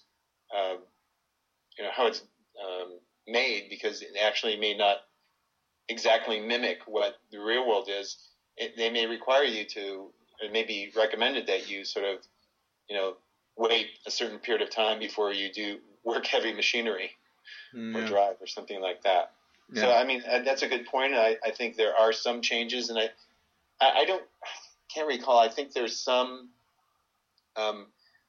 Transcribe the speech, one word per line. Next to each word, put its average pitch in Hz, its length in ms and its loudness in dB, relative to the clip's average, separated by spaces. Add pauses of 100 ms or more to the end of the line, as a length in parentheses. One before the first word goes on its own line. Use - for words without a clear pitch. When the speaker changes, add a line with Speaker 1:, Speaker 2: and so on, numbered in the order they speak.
(560)
Speaker 1:
uh, 95 200 -2 (1000)
you 107 80 -10
know, 98 140 -6
how 120 80 2
it's, - 160 -2 (420)
um, 92 260 -8 (360)
made, 117 420 0
because 101 320 -6
it - 140 -14 (140)
actually 107 280 0
may 104 200 0
not 101 220 4 (920)
exactly 113 520 2
mimic 113 460 -2
what 104 260 0 (200)
the 104 60 -14
real 120 300 0
world 98 200 2 (120)
is. 98 160 -10 (400)
It, 113 200 -8
they 113 140 0
may 117 160 0
require 127 380 2 (120)
you 104 80 -4 (120)
to, 98 360 -8 (320)
it 104 80 -8
may 113 120 2
be 104 320 -8
recommended 113 520 2
that 95 220 -2
you 98 140 -8
sort 98 220 -4
of, 98 100 -2 (720)
you 104 80 -6
know, 95 200 -2 (400)
wait 113 300 2 (200)
a 107 40 -8
certain 107 280 -4
period 110 240 0
of - 80 -2
time 110 280 0
before 104 340 -2
you 98 200 -4
do 104 260 -8 (260)
work 117 220 -2
heavy 113 260 0
machinery 104 580 -2 (640)
Speaker 2:
Mm, 113 200 -8
Speaker 1:
or 113 60 -4
Speaker 2:
yeah. 110 80 -4
Speaker 1:
drive 101 320 2
or 92 60 -14
something 101 340 -10
like 90 220 -4
that. 92 300 2 (420)
So, 120 140 4
Speaker 2:
Yeah. 120 120 8
Speaker 1:
I 127 40 4
mean, 127 180 -2
uh, 123 240 0
that's 135 160 0
a 123 60 0
good 120 180 -2
point. 135 260 0
I, 113 320 4
I 113 60 -2
think 113 260 -6
there 107 180 2
are 113 180 6
some 120 280 -2
changes, 117 480 -2
and 113 100 -4
I, 110 80 2 (800)
I, - 40 8 (120)
I 156 60 6
don't, 185 180 0 (640)
can't 156 200 -4
recall. 123 300 4
I 117 100 8
think 139 240 -6
there's 117 260 -2
some, 127 500 0 (1080)
um, 107 220 -2 (500)